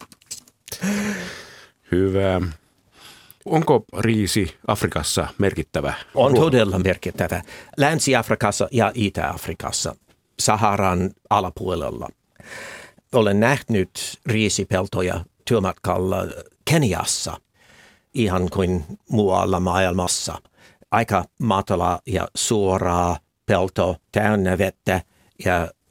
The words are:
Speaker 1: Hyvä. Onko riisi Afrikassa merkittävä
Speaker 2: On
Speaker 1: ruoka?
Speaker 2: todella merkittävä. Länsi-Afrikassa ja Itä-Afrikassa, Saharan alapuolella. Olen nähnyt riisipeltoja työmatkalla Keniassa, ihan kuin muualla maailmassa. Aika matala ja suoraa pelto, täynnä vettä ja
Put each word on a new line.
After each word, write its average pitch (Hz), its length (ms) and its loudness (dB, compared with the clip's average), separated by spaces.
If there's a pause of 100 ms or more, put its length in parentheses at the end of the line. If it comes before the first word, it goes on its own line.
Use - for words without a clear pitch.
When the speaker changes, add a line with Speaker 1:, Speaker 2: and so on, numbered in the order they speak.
(1900)
Speaker 1:
Hyvä. 95 480 0 (1040)
Onko 156 400 2 (140)
riisi 107 580 0 (100)
Afrikassa 85 600 -2 (100)
merkittävä 78 560 -2 (200)
Speaker 2:
On 131 180 4
Speaker 1:
ruoka? 123 120 6
Speaker 2:
todella 110 340 4
merkittävä. 90 640 -2 (340)
Länsi-Afrikassa 127 960 0
ja 110 220 2
Itä-Afrikassa, 85 1000 -4 (420)
Saharan 101 720 2 (200)
alapuolella. 92 800 -2 (1040)
Olen 104 280 4
nähnyt 113 840 0
riisipeltoja 95 1000 -2 (200)
työmatkalla 92 720 0 (540)
Keniassa, 104 680 0 (760)
ihan 92 360 0
kuin 90 340 0 (260)
muualla 95 500 2
maailmassa. 90 800 0 (520)
Aika 101 340 2 (180)
matala 95 640 0
ja 85 280 -4
suoraa 90 840 2 (280)
pelto, 92 500 2 (160)
täynnä 101 460 2
vettä 92 420 0 (440)
ja 87 260 0 (200)